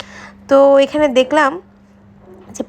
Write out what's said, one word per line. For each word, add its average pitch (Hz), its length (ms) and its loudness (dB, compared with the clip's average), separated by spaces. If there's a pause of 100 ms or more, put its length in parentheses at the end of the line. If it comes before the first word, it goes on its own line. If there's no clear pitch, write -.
(480)
তো 277 300 4
এখানে 294 300 -2
দেখলাম 277 540 -2 (920)
যে - 140 -12